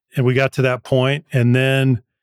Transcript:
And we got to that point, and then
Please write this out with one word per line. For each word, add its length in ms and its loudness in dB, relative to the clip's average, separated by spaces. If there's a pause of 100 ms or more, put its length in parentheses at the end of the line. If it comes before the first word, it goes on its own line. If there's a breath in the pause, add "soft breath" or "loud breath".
(160)
And 80 0
we 80 2
got 200 0
to 100 -4
that 200 -2
point, 500 -2
and 220 2
then 480 0 (200)